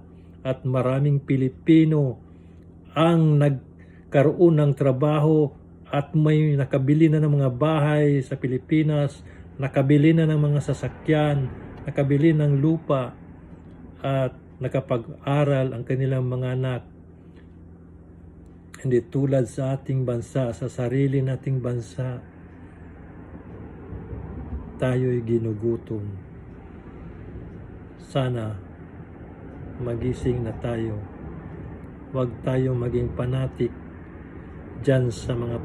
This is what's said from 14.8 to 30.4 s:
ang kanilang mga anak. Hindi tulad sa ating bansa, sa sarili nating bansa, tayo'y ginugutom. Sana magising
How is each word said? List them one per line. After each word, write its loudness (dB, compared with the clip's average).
ang -8
kanilang -2
mga -4
anak. -4
Hindi 2
tulad 0
sa -4
ating -2
bansa, -2
sa -8
sarili 0
nating -4
bansa, -6
tayo'y -2
ginugutom. -4
Sana -4
magising -2